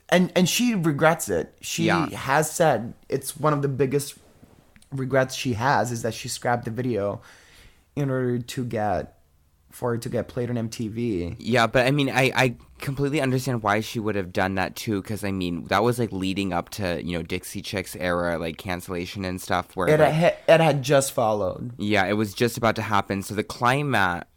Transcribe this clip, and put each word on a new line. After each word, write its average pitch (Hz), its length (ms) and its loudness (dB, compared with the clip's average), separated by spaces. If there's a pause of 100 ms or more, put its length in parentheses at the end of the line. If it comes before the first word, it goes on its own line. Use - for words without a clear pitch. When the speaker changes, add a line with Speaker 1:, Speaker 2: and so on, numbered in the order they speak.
Speaker 1:
and, 180 260 4
and 180 140 4
she 240 260 2
regrets 156 540 2
it. 85 320 -2
She - 240 -2
Speaker 2:
Yeah. 90 240 2
Speaker 1:
has 135 420 0
said 139 420 2 (160)
it's - 280 -4
one 151 160 2
of 143 80 0
the 139 60 0
biggest 135 480 -2 (760)
regrets 131 440 0
she 127 180 -2
has 120 380 2
is 117 100 -4
that 113 120 -2
she - 140 -12
scrapped 120 380 -2
the 117 60 -6
video 107 500 -2 (720)
in 139 140 -2
order 127 300 0
to 127 260 -6
get 107 520 -2 (560)
for 120 220 -2
it 113 80 -4
to 123 60 -8
get 113 180 -2
played 120 240 -6
on 123 60 -2
M 113 120 -4
T 113 180 -6
V. 104 520 -2
Speaker 2:
Yeah, 117 260 4
but, 120 220 4
I 135 40 4
mean, 143 180 2
I, 123 260 2
I 123 200 2 (240)
completely 139 400 -2
understand 127 440 0
why 104 160 2
she 110 200 -6
would 104 160 -2
have 92 160 -4
done 95 240 0
that, 92 200 -2
too, 101 260 -2
'cause, 104 220 -8
I 101 80 -2
mean, 87 340 -2
that 98 180 2
was, 120 140 2
like, 117 140 -2
leading 95 420 -2
up 87 180 -2
to, 87 320 -4
you 87 140 -4
know, 82 60 -4
Dixie 90 400 -8
Chicks - 320 -6
era, 87 420 0
like, 82 200 -6
cancellation 90 680 -6
and 92 160 -4
stuff, - 340 -2
where, 92 120 -2
Speaker 1:
It 151 120 4
Speaker 2:
like 147 140 4
Speaker 1:
had, 160 220 2 (120)
it 160 140 8
had 147 220 2
just 135 280 2
followed. 110 640 0
Speaker 2:
Yeah, 104 280 2
it 98 80 2
was 104 220 0
just 117 200 2
about 113 200 2
to 110 80 -4
happen. 101 400 0
So 107 100 -10
the 104 100 -2
clima-, 120 800 0 (140)